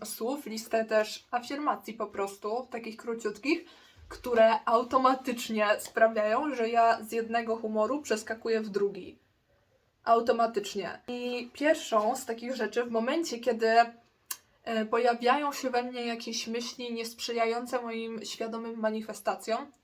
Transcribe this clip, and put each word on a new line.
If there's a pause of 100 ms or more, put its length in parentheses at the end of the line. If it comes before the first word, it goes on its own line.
słów,
listę
też
afirmacji
po
prostu,
takich
króciutkich, (440)
które
automatycznie (120)
sprawiają,
że
ja
z
jednego
humoru
przeskakuję
w
drugi. (840)
Automatycznie.
I
pierwszą
z
takich
rzeczy,
w
momencie,
kiedy, (960)
e,
pojawiają
się
we
mnie
jakieś
myśli
niesprzyjające
moim
świadomym
manifestacjom, (120)